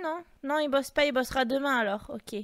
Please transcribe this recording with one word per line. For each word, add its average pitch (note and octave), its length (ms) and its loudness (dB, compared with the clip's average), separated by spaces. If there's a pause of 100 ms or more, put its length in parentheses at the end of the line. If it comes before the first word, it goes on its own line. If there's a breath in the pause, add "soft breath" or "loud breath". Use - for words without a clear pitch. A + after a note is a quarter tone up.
non ? E4+ 200 -4 (200)
Non, C#4+ 160 0
il D4+ 80 0
bosse C4+ 240 0
pas, D4 140 4
il C#4+ 80 0
bossera B3+ 320 2
demain C4+ 320 2
alors. G#3+ 360 -2
Ok. A3 300 -10